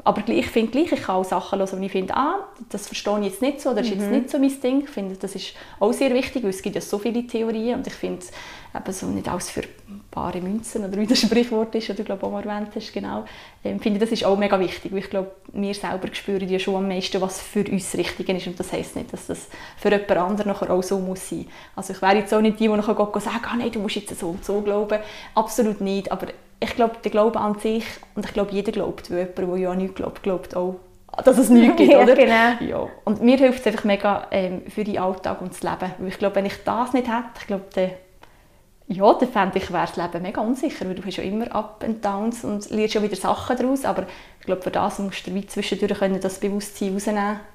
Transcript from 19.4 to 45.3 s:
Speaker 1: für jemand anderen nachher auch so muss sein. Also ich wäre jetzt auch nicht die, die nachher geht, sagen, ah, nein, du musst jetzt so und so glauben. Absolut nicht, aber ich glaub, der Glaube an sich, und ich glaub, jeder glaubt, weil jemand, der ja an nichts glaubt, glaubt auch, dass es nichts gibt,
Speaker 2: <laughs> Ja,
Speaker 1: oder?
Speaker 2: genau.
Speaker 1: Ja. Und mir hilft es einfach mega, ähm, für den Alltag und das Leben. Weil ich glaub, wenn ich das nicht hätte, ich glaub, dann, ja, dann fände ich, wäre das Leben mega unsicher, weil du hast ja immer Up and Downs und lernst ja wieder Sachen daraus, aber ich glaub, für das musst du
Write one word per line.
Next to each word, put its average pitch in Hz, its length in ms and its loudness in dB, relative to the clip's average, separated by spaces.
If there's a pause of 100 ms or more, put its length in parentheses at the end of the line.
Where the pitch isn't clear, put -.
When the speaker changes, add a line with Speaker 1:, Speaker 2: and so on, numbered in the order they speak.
Speaker 1:
für 208 120 0
jemand 202 220 2
anderen 196 400 2
nachher 196 180 -4
auch 185 140 2
so 196 160 -2
muss 185 300 -6
sein. - 180 -8 (280)
Also 190 180 -8
ich - 80 -10
wäre 196 160 6
jetzt 208 160 0
auch 220 80 4
nicht 220 180 4
die, 220 80 6
die 208 80 4
nachher 208 200 2
geht, 208 280 0
sagen, 214 160 -4 (100)
ah, 240 80 -2
nein, 240 140 -2
du 233 80 -4
musst 208 160 -4
jetzt 202 240 -8
so 185 80 -4
und 180 180 -6
so 202 160 0
glauben. 208 380 0 (340)
Absolut 220 480 2
nicht, 196 300 -2
aber 185 160 -4 (300)
ich - 160 -2
glaub, 226 300 2
der 214 80 0
Glaube 220 260 4
an 208 220 0
sich, 226 240 0 (320)
und 202 100 -4
ich - 80 -8
glaub, 202 180 0
jeder 202 200 -2
glaubt, - 400 -4
weil 180 260 -2
jemand, - 0 -
der 185 200 -2
ja 185 140 0
an 185 60 -2
nichts 185 180 -2
glaubt, - 280 -6
glaubt 180 320 -2
auch, 185 220 -2 (460)
dass 254 140 8
es 226 120 6
nichts 240 260 10
gibt, 339 160 10
Speaker 2:
<laughs> - 20 12
Ja, 262 80 12
Speaker 1:
oder? 247 140 10
Speaker 2:
genau. 233 460 8
Speaker 1:
Ja. - 260 -2 (160)
Und 208 180 0
mir 247 160 8
hilft 254 220 6
es - 80 -2
einfach 214 160 0
mega, 202 480 2
ähm, 185 380 -2
für 208 160 -6
den 202 120 -2
Alltag 190 440 -2
und 185 100 -8
das - 100 -14
Leben. 180 380 -4
Weil 185 80 -6
ich 185 100 -8
glaub, 196 160 0
wenn 196 120 2
ich - 180 -6
das 226 300 0
nicht 247 140 2
hätte, 233 180 -2 (160)
ich - 60 -12
glaub, 190 260 -6
dann, 185 180 0 (960)
ja, 202 260 6
dann 247 160 2
fände 190 280 2
ich, 185 140 -2
wäre 170 140 0
das - 120 -8
Leben 170 260 -4
mega 220 180 -4
unsicher, 254 460 -2
weil 180 80 -4
du 185 80 -10
hast 190 140 -6
ja - 60 -6
immer 214 300 -4
Up 214 320 -4
and 220 200 -4
Downs 208 400 -2
und 208 240 -4
lernst 214 260 0
ja 214 80 2
wieder 202 140 -2
Sachen 208 400 0
daraus, 262 260 2
aber 190 200 0 (360)
ich - 60 -20
glaub, 185 180 -2
für - 80 -2
das 190 280 0
musst 196 280 -6
du 180 80 -4